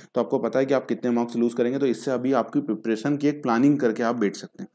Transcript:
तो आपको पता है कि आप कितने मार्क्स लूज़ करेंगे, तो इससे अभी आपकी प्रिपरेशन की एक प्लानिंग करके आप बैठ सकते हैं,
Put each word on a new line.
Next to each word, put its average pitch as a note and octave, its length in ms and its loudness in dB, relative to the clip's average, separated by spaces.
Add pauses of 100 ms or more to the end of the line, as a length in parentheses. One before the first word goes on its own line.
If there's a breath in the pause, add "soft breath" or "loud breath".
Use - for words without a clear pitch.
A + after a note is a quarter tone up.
(140 loud breath)
तो A#2+ 60 2
आपको B2 180 0
पता A#2 200 0
है C3+ 80 2
कि C3+ 80 2
आप B2+ 120 0
कितने B2 240 -2
मार्क्स A#2+ 260 0
लूज़ A#2 200 0
करेंगे, B2 220 0
तो C#3 80 0
इससे B2+ 240 -2
अभी B2+ 220 0
आपकी C3+ 280 0
प्रिपरेशन A2+ 560 -2
की C#3+ 120 0
एक D3 140 -2
प्लानिंग C3+ 360 4
करके A#2+ 240 0
आप A#2+ 140 0
बैठ G2+ 200 0
सकते - 260 -16
हैं, - 120 -16